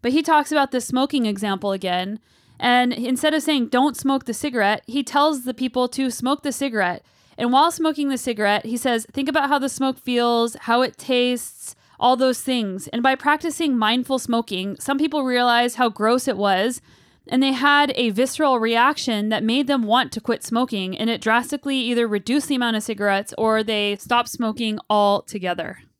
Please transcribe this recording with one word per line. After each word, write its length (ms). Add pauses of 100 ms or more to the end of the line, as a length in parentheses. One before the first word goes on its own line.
But 80
he 100
talks 300
about 220
the 80
smoking 460
example 440
again. 480 (400)
And 340
instead 420
of 100
saying, 240
"Don't 280
smoke 280
the 100
cigarette," 540
he 160
tells 400
the 100
people 340
to 220
smoke 320
the 80
cigarette. 540 (320)
And 160
while 180
smoking 380
the 100
cigarette, 480
he 100
says, 360
"Think 160
about 200
how 120
the 80
smoke 300
feels, 640
how 200
it 160
tastes, 760 (240)
all 160
those 240
things." 480
And 120
by 140
practicing 640
mindful 400
smoking, 640
some 180
people 240
realize 540
how 120
gross 380
it 100
was, 440 (480)
and 140
they 100
had 420
a 160
visceral 480
reaction 680
that 160
made 220
them 160
want 300
to 80
quit 220
smoking, 540
and 140
it 100
drastically 560
either 320
reduced 400
the 60
amount 220
of 60
cigarettes 540
or 260
they 340
stopped 320
smoking 500 (100)
altogether. 880 (220)